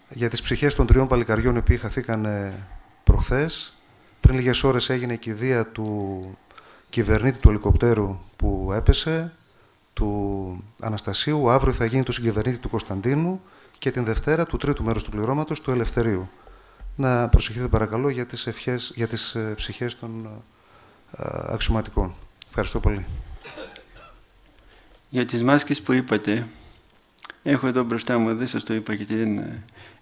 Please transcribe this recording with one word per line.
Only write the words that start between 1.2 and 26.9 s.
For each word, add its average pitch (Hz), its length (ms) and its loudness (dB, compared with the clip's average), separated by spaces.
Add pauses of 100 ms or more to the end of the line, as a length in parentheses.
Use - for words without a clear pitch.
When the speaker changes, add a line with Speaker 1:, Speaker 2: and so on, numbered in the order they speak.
Speaker 1:
οι - 20 0
οποίοι 117 200 4
χαθήκανε 104 880 -4 (400)
προχθές. - 680 2 (460)
Πριν 131 160 8
λίγες 127 280 2
ώρες 123 260 2
έγινε 123 240 -2
η 113 40 -4
κηδεία 113 480 -2
του 98 720 -6 (520)
κυβερνήτη 110 500 2
του 117 100 10
ελικοπτέρου 104 680 2 (160)
που 95 380 -2
έπεσε, 160 600 2 (600)
του 101 680 -2 (180)
Αναστασίου. 113 680 0
Αύριο 131 240 6
θα 120 120 -2
γίνει 127 180 2
του 123 80 -4
συγκυβερνήτη 117 460 -2
του - 120 -10
Κωνσταντίνου 135 720 -2 (360)
και 131 140 -4
την 123 120 -2
Δευτέρα 147 420 0
του - 120 -4
τρίτου 135 260 -2
μέρους 110 200 0
του - 80 -10
πληρώματος, 135 500 -2
του 135 100 -4
Ελευθερίου. 113 580 0 (680)
Να 123 340 2
προσευχηθείτε 123 400 4
παρακαλώ 113 400 0
για 123 160 -4
τις - 220 -10
ευχές, 123 480 -6
για 117 120 -2
τις, - 280 -6
ε, 110 200 -4
ψυχές - 440 -8
των, 113 300 -12 (840)
ε, - 120 -12 (300)
αξιωματικών. 107 600 -2 (340)
Ευχαριστώ - 320 -4
πολύ. 101 260 0 (2000)
Speaker 2:
Για 123 160 0
τις 117 180 -2
μάσκες 143 380 2
που - 120 0
είπατε, 117 540 0 (960)